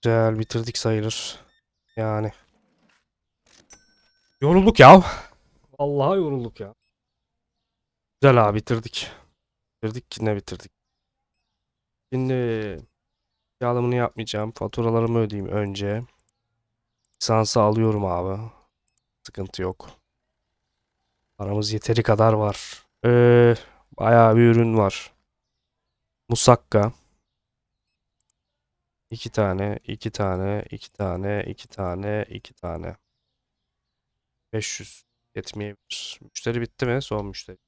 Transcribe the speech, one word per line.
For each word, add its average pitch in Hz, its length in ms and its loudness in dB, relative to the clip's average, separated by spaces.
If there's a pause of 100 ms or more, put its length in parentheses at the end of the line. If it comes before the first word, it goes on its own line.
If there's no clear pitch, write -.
Güzel, 113 380 0
bitirdik 113 380 -8
sayılır. 110 600 -6 (560)
Yani. 107 360 -6 (2000)
Yorulduk 185 380 2
ya. 165 240 12 (760)
Vallahi 143 380 -2
yorulduk 139 420 -6
ya. 104 160 -16 (1500)
Güzel 120 280 4
abi, 104 80 -4
bitirdik. 113 540 -8 (720)
Bitirdik, 113 360 -12
yine 107 160 -4
bitirdik. 95 360 -16 (1400)
Şimdi 120 760 -6 (720)
alımını 120 340 -2
yapmayacağım. 110 560 -6
Faturalarımı 113 680 -4
ödeyeyim 101 320 -6
önce. 101 520 -6 (1160)
Lisansı 110 400 0
alıyorum 107 440 0
abi. 95 460 -8 (720)
Sıkıntı - 380 -12
yok. 92 280 -10 (1500)
Paramız 104 360 -6
yeteri 110 300 -2
kadar 110 300 2
var. 107 520 -6 (200)
Ee, 120 500 6 (420)
bayağı 113 380 6
bir 117 60 6
ürün 117 360 4
var. - 360 -2 (1160)
Musakka. 117 640 2 (2250)
İki 117 200 -14
tane, 101 540 -4
iki 107 280 -10
tane, 98 600 -6
iki - 220 -20
tane, 98 540 -6
iki - 200 -16
tane, 101 600 -8
iki - 240 -20
tane. 82 440 -12 (1600)
Beş - 260 -8
yüz - 260 -20 (300)
yetmeyebilir. - 840 -14
Müşteri 117 400 -8
bitti - 240 -8
mi? 123 160 -2
Son 107 240 -8
müşteri. 95 320 -18 (100)